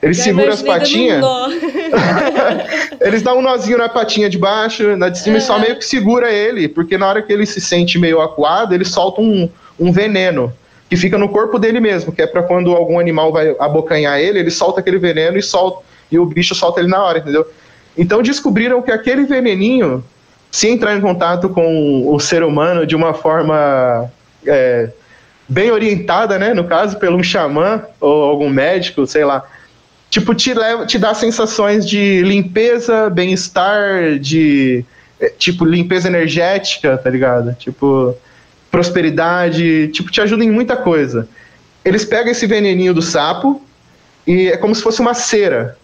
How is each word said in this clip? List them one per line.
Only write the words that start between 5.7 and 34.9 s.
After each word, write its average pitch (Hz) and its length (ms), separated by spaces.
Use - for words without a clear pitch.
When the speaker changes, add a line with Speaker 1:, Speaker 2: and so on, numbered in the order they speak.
Speaker 1:
que - 80
segura 240 480
ele, 208 360
porque 165 300
na 196 100
hora 208 140
que 214 100
ele 208 140
se 196 140
sente 175 380
meio 165 220
acuado, 160 540
ele 180 100
solta 185 360
um, 202 280
um 175 120
veneno, 180 600
que 175 60
fica 185 220
no 202 100
corpo 220 300
dele 226 220
mesmo, 190 320
que 165 100
é 156 40
pra 175 160
quando 180 320
algum 170 240
animal 160 340
vai 156 260
abocanhar 151 640
ele, 196 180
ele 165 120
solta 180 300
aquele 185 180
veneno 170 400
e - 40
solta, 180 400
e 165 80
o 175 80
bicho 175 280
solta 175 260
ele 175 80
na 190 140
hora, 170 160
entendeu? 156 280
Então 180 260
descobriram 247 600
que 247 80
aquele 247 340
veneninho, 226 800
se - 180
entrar 220 280
em 196 40
contato 180 500
com 151 600
o 143 60
ser 165 240
humano 160 440
de 160 100
uma 165 160
forma, 147 1000
é, 127 420
bem 190 220
orientada, 202 680
né, 214 160
no 175 100
caso, 190 340
pelo 180 200
um 180 40
xamã 175 600
ou 147 240
algum 147 240
médico, 147 580
sei 151 200
lá, 139 160
tipo, 220 260
te 254 200
leva, 226 320
te - 120
dá 208 140
sensações 214 760
de 202 360
limpeza, 220 880
bem-estar, 180 1080
de, 139 640